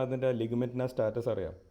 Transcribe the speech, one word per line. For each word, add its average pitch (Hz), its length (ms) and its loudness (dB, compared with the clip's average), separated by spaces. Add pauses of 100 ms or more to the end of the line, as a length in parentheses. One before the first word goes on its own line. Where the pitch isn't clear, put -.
അതിൻ്റെ 127 260 2 (100)
ലിഗമെൻറ്റിൻ്റെ 123 520 0
സ്റ്റാറ്റസ് 113 420 0
അറിയാം. 85 200 -4 (160)